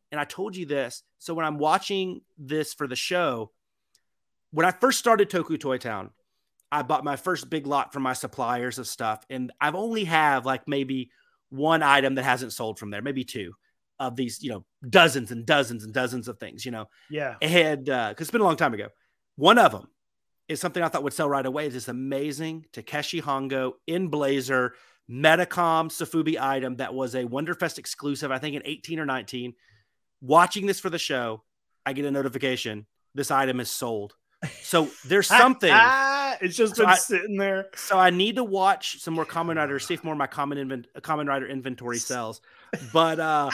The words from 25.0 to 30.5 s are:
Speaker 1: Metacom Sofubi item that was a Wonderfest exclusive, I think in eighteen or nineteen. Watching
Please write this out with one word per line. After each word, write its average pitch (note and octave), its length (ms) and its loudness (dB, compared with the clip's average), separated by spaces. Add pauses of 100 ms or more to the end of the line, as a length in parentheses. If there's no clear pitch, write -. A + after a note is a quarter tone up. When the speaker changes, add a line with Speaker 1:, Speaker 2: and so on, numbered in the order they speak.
Speaker 1:
Metacom D#3+ 760 2
Sofubi D#3+ 520 -2
item C3 360 -2
that A#2+ 180 -6
was B2+ 200 -4
a B2+ 100 -2
Wonderfest D#3 540 -4
exclusive, C#3+ 520 -6
I C3 80 -2
think C#3+ 180 -6
in C#3+ 80 -8
eighteen D#3 360 -8
or D#3 60 -4
nineteen. B2 480 -6 (680)
Watching E3+ 460 4